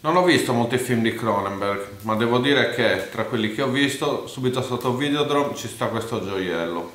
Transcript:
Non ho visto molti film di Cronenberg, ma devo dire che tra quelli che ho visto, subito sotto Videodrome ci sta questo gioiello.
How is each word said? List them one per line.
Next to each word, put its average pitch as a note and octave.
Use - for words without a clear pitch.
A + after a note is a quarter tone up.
Non D#3+
ho F3+
visto C3+
molti A#2+
film B2
di A2+
Cronenberg, G2+
ma A2
devo A#2
dire B2+
che G2
tra A2
quelli G#2+
che C#3+
ho C3
visto, C#3
subito B2+
sotto A#2+
Videodrome C#3+
ci A2+
sta -
questo A2
gioiello. E2+